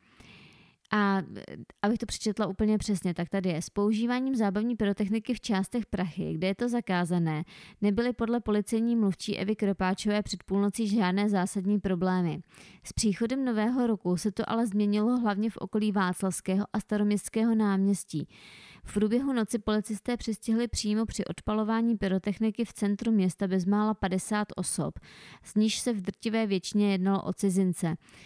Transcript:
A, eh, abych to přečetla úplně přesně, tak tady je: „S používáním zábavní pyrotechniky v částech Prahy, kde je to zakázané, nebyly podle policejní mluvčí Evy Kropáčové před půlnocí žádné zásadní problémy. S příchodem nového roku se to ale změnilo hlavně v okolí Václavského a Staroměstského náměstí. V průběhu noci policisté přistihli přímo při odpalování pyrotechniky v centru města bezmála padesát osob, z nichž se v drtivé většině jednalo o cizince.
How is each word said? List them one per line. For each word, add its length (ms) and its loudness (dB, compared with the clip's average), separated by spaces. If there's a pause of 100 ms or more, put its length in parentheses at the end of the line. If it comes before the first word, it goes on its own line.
(920)
A, 240 2 (200)
eh, 60 -14 (380)
abych 160 2
to 80 -8
přečetla 420 -2
úplně 300 2
přesně, 360 -2
tak 160 -4
tady 200 0
je: 120 -2
„S 80 -8
používáním 680 0
zábavní 400 0
pyrotechniky 580 0
v 80 -6
částech 440 -2
Prahy, 480 -4
kde 140 -2
je 80 0
to 140 -2
zakázané, 760 0 (380)
nebyly 320 2
podle 260 0
policejní 560 0
mluvčí 420 0
Evy 180 -2
Kropáčové 680 0
před 200 -8
půlnocí 440 0
žádné 420 2
zásadní 500 2
problémy. 640 0 (420)
S 100 -14
příchodem 520 0
nového 420 2
roku 300 0
se 140 -2
to 180 -2
ale 180 0
změnilo 520 2
hlavně 300 0
v 80 -8
okolí 340 0
Václavského 840 0
a 60 0
Staroměstského 760 0
náměstí. 720 0 (580)
V 80 -12
průběhu 400 2
noci 260 0
policisté 580 -2
přistihli 500 -2
přímo 380 0
při 200 -4
odpalování 720 0
pyrotechniky 680 0
v 80 -10
centru 380 0
města 360 2
bezmála 460 2
padesát 600 -2
osob, 440 -4 (440)
z 120 -8
nichž 240 4
se 140 0
v 80 -4
drtivé 460 -2
většině 440 2
jednalo 320 2
o 100 -2
cizince. 600 2 (300)